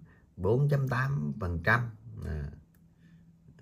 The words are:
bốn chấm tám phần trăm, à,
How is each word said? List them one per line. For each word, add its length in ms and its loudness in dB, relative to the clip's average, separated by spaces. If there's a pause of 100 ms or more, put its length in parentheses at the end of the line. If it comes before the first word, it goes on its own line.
(360)
bốn 320 2
chấm 200 2
tám 520 0
phần 240 -2
trăm, 260 2 (340)
à, 260 -6 (1120)